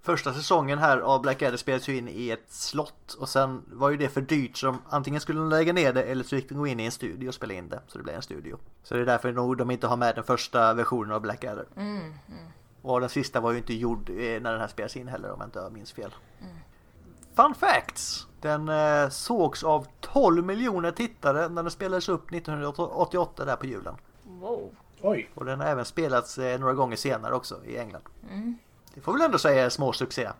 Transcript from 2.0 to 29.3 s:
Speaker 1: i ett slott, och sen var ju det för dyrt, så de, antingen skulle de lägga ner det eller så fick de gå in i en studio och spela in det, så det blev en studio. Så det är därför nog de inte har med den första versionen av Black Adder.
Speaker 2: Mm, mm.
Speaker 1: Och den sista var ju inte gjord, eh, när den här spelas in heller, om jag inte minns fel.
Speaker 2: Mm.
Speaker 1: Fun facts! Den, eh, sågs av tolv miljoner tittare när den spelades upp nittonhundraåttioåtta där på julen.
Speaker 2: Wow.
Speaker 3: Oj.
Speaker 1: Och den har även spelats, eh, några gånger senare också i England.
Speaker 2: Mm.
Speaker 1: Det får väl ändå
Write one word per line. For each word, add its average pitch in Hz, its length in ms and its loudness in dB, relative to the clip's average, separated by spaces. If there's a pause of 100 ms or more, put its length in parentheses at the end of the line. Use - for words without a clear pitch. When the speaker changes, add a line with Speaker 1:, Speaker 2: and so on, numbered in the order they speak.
Speaker 1:
i 113 220 -4
ett 113 220 -6
slott, - 640 -6
och 135 100 -6
sen 135 380 2
var 135 240 2
ju 147 60 2
det 143 120 0
för 135 120 0
dyrt, 131 360 0
så 139 100 -2
de, 127 220 0
antingen 143 320 -2
skulle 156 200 -2
de 160 80 0
lägga 160 240 4
ner 156 200 6
det 127 100 4
eller 127 220 -2
så - 120 -10
fick 135 120 -2
de 139 100 -10
gå 147 80 0
in 123 140 0
i 110 40 0
en 117 80 0
studio 127 360 -6
och 123 60 -8
spela 104 200 -8
in 87 140 -10
det, - 180 -8
så - 120 -16
det - 60 -12
blev 76 120 -8
en 139 60 -8
studio. 76 360 -12 (240)
Så - 120 -8
det 120 60 0
är 120 60 0
därför 123 260 2
nog 123 240 0
de 123 140 0
inte 120 160 -2
har 120 100 2
med 120 180 2
den 117 100 -6
första 113 500 2
versionen 113 380 0
av 107 80 0
Black 107 240 -6
Adder. 107 200 -8 (120)
Speaker 2:
Mm, 208 200 -8
mm. 160 160 -10 (720)
Speaker 1:
Och 127 180 0
den 123 80 -2
sista 139 320 -2
var 117 120 2
ju 120 60 0
inte 120 160 -4
gjord, 110 360 -2
eh, 90 60 -6
när 117 360 -4
den 113 80 -4
här 107 80 -4
spelas - 280 -8
in 123 120 -12
heller, 101 240 -8
om 101 80 -10
jag 101 60 -8
inte 95 240 -10
minns 107 220 -16
fel. 101 220 -12 (260)
Speaker 2:
Mm. 180 160 -16 (800)
Speaker 1:
Fun 277 180 8
facts! - 720 0 (140)
Den, 151 280 0
eh, 151 400 4
sågs 175 560 0
av 151 220 4 (140)
tolv 175 440 6
miljoner 190 460 0
tittare 165 580 0
när 170 140 -4
den 170 80 -2
spelades 185 380 -2
upp 175 220 -2
nittonhundraåttioåtta 160 1120 -2
där 139 120 -2
på 135 100 -8
julen. 95 280 -8 (300)
Speaker 2:
Wow. 190 500 -8 (260)
Speaker 3:
Oj. 185 340 0
Speaker 1:
Och - 100 -8
den 135 160 -4
har 143 60 -2
även 131 180 0
spelats, 131 540 0
eh, 127 220 -2
några 131 140 2
gånger 127 220 2
senare 110 380 -2
också - 300 -4
i 117 140 -10
England. 104 260 -10 (260)
Speaker 2:
Mm. 226 280 -6 (360)
Speaker 1:
Det 139 60 -16
får 175 120 -2
väl 285 100 2
ändå 254 160 4